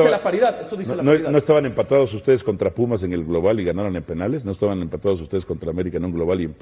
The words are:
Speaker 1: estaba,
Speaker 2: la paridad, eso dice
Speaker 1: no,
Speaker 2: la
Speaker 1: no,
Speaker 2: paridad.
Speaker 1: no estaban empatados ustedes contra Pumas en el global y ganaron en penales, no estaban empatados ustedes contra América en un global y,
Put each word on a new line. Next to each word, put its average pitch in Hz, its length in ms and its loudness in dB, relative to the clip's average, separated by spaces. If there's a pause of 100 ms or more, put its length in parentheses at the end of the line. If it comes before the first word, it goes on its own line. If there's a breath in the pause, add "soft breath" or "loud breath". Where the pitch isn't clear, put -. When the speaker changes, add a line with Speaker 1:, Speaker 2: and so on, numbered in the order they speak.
Speaker 1:
estaba, 156 80 6
Speaker 2:
la - 140 0
paridad, 214 360 2
eso - 160 -10
dice 190 140 -6
Speaker 1:
no, - 80 -4
Speaker 2:
la 160 60 -4
Speaker 1:
no, 139 80 4
Speaker 2:
paridad. 160 180 4
Speaker 1:
no 147 80 2
estaban 147 300 4
empatados 120 480 2
ustedes 127 280 2
contra 98 280 -2
Pumas 117 320 0
en 90 100 -2
el 87 100 -2
global 85 360 2
y 98 40 -4
ganaron 90 320 -2
en 82 60 -4
penales, 95 420 -6
no 98 100 -6
estaban 98 280 -2
empatados 87 400 -2
ustedes 87 240 -6
contra 82 240 -6
América 87 280 -4
en 82 80 -4
un 90 80 -4
global 85 280 0
y, 78 100 -4 (100)